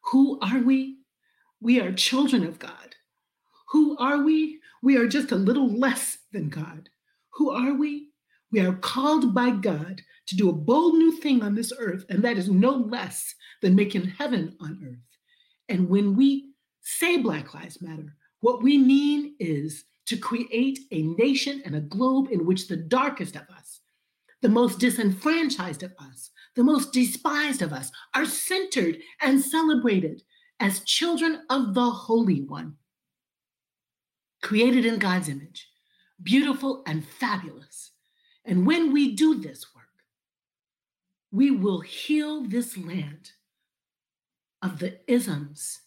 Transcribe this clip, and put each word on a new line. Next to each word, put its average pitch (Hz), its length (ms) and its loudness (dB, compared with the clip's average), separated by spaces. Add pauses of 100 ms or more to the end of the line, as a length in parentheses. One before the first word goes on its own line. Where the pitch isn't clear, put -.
(100)
Who 269 300 4
are 220 180 0
we? 262 400 0 (640)
We 233 200 2
are 190 120 -4
children 254 520 0
of 160 140 -8
God. - 380 -20 (760)
Who 294 260 4
are 285 260 0
we? 311 360 2 (240)
We 262 160 6
are 233 80 4
just 247 260 -2
a 220 40 0
little 240 320 2
less 240 500 -2 (140)
than 160 180 -6
God. 156 400 -14 (400)
Who 285 200 -2
are 254 220 0
we? 294 380 -4 (420)
We 214 80 2
are 185 140 2
called 262 580 0
by 247 180 2
God 190 520 -4 (240)
to 190 100 -6
do 190 120 4
a 170 40 4
bold 262 420 2
new 330 260 6
thing 262 220 2
on 202 120 -2
this 233 240 -4
earth, 190 300 -6
and 196 160 0
that 240 120 0
is 185 120 -2
no 208 220 4
less 233 640 -6 (280)
than 185 140 6
making 202 300 2
heaven 240 540 -4
on 156 240 -12
earth. 123 340 -20 (500)
And 180 200 0
when 196 280 2
we 277 340 2 (300)
say 349 380 -2
Black 170 360 -4
Lives 156 260 -18
Matter, 156 360 -14 (240)
what 240 200 0
we 277 160 6
mean 285 600 4
is 156 460 -6 (220)
to - 100 -6
create 240 640 -4 (100)
a 156 120 -2
nation 262 640 0
and 147 120 -8
a 151 40 -4
globe 254 520 0
in 170 120 -2
which 185 220 0
the 170 100 -8
darkest 202 600 -4
of 147 60 -14 (140)
us - 240 -20 (680)
the 208 60 6
most 240 260 2
disenfranchised 240 1040 -2
of 185 160 -14
us, 135 320 -20 (240)
the 247 80 2
most 285 300 2
despised 277 680 -2
of 151 100 -4
us, 135 180 -10 (240)
are 277 100 0
centered 311 720 -2 (240)
and 269 220 4
celebrated 240 800 0 (380)
as 196 240 -2
children 320 680 -2
of 247 240 0
the 247 160 2
Holy 220 520 0
One, 151 340 -12 (1700)
created 240 440 4
in 226 140 0
God's 185 280 0
image, 139 400 -12 (540)
beautiful 269 640 0
and 156 180 -6
fabulous. - 840 -10 (540)
And 185 200 2
when 320 280 2
we 277 240 2
do 311 240 4
this 151 340 -16
work, - 80 -20 (1500)
we 262 180 4
will 196 300 0
heal 302 640 -4
this 233 340 -6
land 160 540 -10 (1300)
of 185 160 -8
the 175 220 -8 (120)
isms 147 760 -6